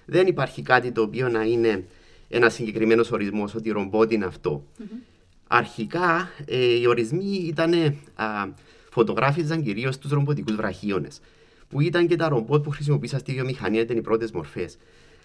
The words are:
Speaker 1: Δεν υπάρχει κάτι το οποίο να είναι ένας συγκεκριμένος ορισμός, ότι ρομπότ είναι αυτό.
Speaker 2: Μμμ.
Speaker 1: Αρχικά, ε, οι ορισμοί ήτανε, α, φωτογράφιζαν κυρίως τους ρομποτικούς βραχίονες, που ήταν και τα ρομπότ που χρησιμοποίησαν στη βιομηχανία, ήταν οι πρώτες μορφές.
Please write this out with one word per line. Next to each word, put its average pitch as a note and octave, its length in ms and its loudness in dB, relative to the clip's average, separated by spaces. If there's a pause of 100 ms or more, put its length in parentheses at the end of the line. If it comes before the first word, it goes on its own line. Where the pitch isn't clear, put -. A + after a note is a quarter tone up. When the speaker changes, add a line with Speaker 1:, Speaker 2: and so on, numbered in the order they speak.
Speaker 1:
Δεν F#3 220 4
υπάρχει C#3 340 -2
κάτι B2 300 2
το A2+ 100 0
οποίο A2+ 280 0
να A2 140 0
είναι A2 420 2 (480)
ένας A#2+ 200 4
συγκεκριμένος A2 580 2
ορισμός, G2+ 440 -4
ότι A2 140 -6
ρομπότ G#2 420 2
είναι G#2 140 0
αυτό. D#2 400 -6 (120)
Speaker 2:
Μμμ. G#3+ 100 -16 (600)
Speaker 1:
Αρχικά, E3+ 800 -2 (160)
ε, B2 340 2
οι A#2+ 80 0
ορισμοί A#2+ 380 0 (220)
ήτανε, D#3+ 480 2 (200)
α, A2 100 -6 (640)
φωτογράφιζαν C#3 760 0
κυρίως A#2+ 340 -4
τους C#3 140 -6
ρομποτικούς C#3+ 440 0
βραχίονες, G2 640 -4 (500)
που C#3+ 120 -2
ήταν E3+ 260 4
και F3 80 4
τα E3 140 2
ρομπότ C#3 340 2
που D3 60 -6
χρησιμοποίησαν C#3+ 500 -2
στη C3 140 -8
βιομηχανία, A#2+ 480 0
ήταν A#2 160 0
οι A2 40 -2
πρώτες A2+ 300 0
μορφές. F2 460 -8 (480)